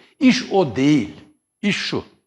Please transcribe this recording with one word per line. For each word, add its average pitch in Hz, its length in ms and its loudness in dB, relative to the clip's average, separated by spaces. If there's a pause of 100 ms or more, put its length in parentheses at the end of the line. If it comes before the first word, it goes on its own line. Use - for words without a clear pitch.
(200)
İş - 320 2
o 165 240 0
değil, 131 380 2 (480)
iş 202 160 0
şu. - 260 -6 (240)